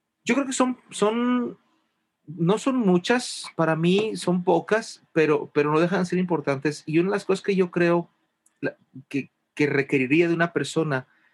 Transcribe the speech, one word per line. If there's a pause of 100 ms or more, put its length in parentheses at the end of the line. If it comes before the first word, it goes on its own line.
(240)
yo
creo
que
son, (120)
son, (680)
no
son
muchas, (100)
para
mí
son
pocas, (100)
pero,
pero
no
dejan
de
ser
importantes.
Y
una
de
las
cosas
que
yo
creo (520)
la, (320)
que, (220)
que
requeriría
de
una
persona (260)